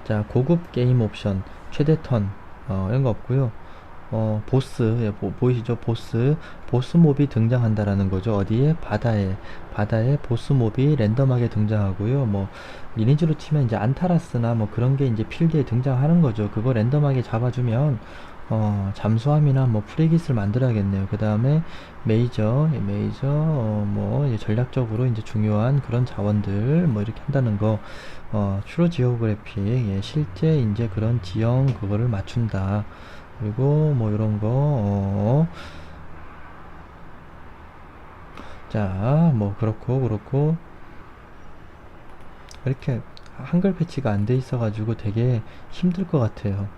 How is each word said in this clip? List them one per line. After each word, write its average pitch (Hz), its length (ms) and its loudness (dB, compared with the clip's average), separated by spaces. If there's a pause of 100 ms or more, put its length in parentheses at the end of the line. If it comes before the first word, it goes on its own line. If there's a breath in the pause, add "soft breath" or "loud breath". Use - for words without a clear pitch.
자, 107 240 0
고급 160 440 0
게임 123 300 4
옵션, 101 420 -2 (280 loud breath)
최대 151 320 2
턴, 104 260 0 (380)
어, 95 220 -2
이런 127 140 2
거 131 60 2
없고요. 123 420 0 (580 loud breath)
어, 110 360 0
보스, 117 560 2
예, 107 100 0
보-, 104 220 -4
보이시죠? 120 440 0
보스, 120 600 0 (300 loud breath)
보스 - 280 0
몹이 147 320 6
등장한다라는 110 840 2
거죠. 101 280 0
어디에? 113 400 2
바다에. 104 580 0 (380 loud breath)
바다에 113 440 2
보스 - 360 -2
몹이 131 420 4
랜덤하게 120 540 2
등장하고요. 107 760 0
뭐, 98 220 0 (480 loud breath)
리니지로 147 380 2
치면 147 320 0
이제 113 100 0
안타라스나 127 800 0
뭐 107 180 0
그런 127 240 2
게 139 120 2
이제 113 200 0
필드에 160 380 2
등장하는 135 560 4
거죠. 107 300 2
그거 113 200 0
랜덤하게 131 500 2
잡아주면, 120 800 0 (500 loud breath)
어, 104 460 0
잠수함이나 135 720 4
뭐 110 200 2
프리깃을 160 480 2
만들어야겠네요. 104 720 2
그 104 100 -2
다음에 110 440 2 (440 loud breath)
메이저, 117 680 2
예, 117 60 -2
메이저, 104 480 -2
어, 139 580 2
뭐, 104 460 0
예, 110 60 0
전략적으로 117 680 0
이제 113 160 0
중요한 107 600 2
그런 123 240 0
자원들 104 840 2
뭐 107 140 2
이렇게 101 220 -4
한다는 127 340 2
거. 107 200 2 (540 loud breath)
어, 101 340 0
트루 - 240 2
지오그래픽, 113 800 0 (220)
예, 98 120 0
실제 151 560 0
이제 113 300 2
그런 110 340 0
지형 120 440 2 (160)
그거를 104 260 0
맞춘다. 101 760 -2 (540 loud breath)
그리고 139 540 2
뭐 113 160 2
이런 107 300 0
거, 104 100 -2
어, 110 1000 2 (3250 loud breath)
자, 110 640 2
뭐 101 240 0
그렇고 117 420 0
그렇고 135 560 0 (2000)
이렇게 131 340 -2 (380)
한글 175 380 2
패치가 139 360 -2
안 101 140 2
돼 123 100 2
있어가지고 113 640 -2
되게 113 460 0 (260 loud breath)
힘들 180 380 -2
것 160 100 0
같아요. 101 500 -2 (100)